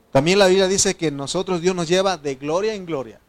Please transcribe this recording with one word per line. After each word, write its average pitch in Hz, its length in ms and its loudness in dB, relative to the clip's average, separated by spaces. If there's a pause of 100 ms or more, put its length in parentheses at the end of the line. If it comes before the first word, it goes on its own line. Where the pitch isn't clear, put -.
(120)
También 170 280 4
la 190 80 6
Biblia 190 200 4
dice 190 280 0
que 156 160 -4
nosotros 165 500 -4
Dios 185 140 0
nos 170 120 -4
lleva 185 300 2
de 143 180 -6
gloria 165 380 -2
en 190 120 -10
gloria. 131 440 -8